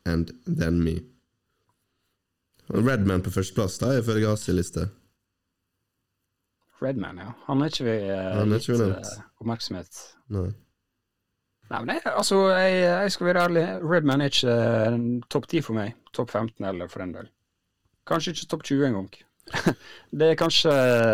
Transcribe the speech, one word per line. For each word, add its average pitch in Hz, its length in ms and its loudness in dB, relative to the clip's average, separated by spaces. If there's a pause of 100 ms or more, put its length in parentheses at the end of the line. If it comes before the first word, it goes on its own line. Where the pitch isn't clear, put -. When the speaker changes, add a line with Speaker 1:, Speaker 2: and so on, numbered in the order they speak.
Speaker 1:
And 85 240 0 (160)
Then 82 380 0
Me. 82 160 0 (1700)
Og 104 180 0
Redman 98 360 2
på 92 80 -4
førsteplass, 95 480 -2
da, 131 220 0
ifølge 110 320 2
Asi-liste. 90 560 -2 (1900)
Speaker 2:
Redman, 131 400 -4
ja. 107 80 -12 (160)
Han 139 160 2
er 156 80 0
ikke 131 160 -4
vi, 110 100 0 (140)
eh, 95 240 -2
Speaker 1:
Han 104 180 2
er 110 60 4
ikke 127 140 -4
vi 120 60 2
Speaker 2:
gitt, 107 100 4
Speaker 1:
nevnt. - 180 -4
Speaker 2:
eh, - 160 -14 (180)
oppmerksomhet. 110 600 -8 (280)
Speaker 1:
Nei. 95 200 -2 (1200)
Speaker 2:
Nei, - 120 -6
men 165 140 -4
jeg, 330 100 -8
altså, 196 340 2 (100)
jeg, 185 320 2
jeg 185 300 2
skal 175 140 -4
være 175 220 4
ærlig. 165 160 2 (180)
Redman 151 380 2
er 143 100 2
ikke, 123 200 2
eh, 117 420 2
en 120 140 -2 (160)
topp - 260 -4
ti 165 120 0
for 113 140 -6
meg. 107 200 -4 (180)
Topp 127 180 -6
femten 107 360 -4
eller 87 220 -6
for - 140 -12
en 87 100 -8
del. - 180 -16 (760)
Kanskje 165 280 -2
ikke - 140 -12
topp - 140 -6
tjue 139 240 2
engang. 98 220 -2 (380)
<laughs> - 300 -2 (340)
Det 147 220 2
er - 40 2
kanskje 165 340 2 (440)